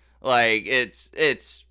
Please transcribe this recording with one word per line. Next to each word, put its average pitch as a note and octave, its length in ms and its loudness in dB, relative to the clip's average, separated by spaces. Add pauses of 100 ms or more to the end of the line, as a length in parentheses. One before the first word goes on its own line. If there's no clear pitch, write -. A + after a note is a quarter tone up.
(220)
Like, A#2 460 2
it's, B2 460 -2
it's - 580 -2